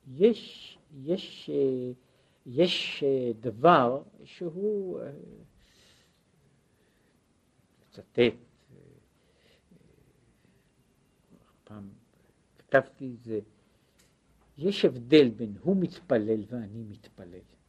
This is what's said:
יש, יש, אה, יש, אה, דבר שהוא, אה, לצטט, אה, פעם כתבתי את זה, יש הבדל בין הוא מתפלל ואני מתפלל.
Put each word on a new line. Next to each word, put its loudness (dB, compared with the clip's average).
יש, 0
יש, -8
אה, 0
יש, -2
אה, 2
דבר 4
שהוא, -6
אה, -12
לצטט, -12
אה, 6
פעם -18
כתבתי 0
את -20
זה, -6
יש 0
הבדל 6
בין -6
הוא 2
מתפלל -2
ואני -12
מתפלל. -20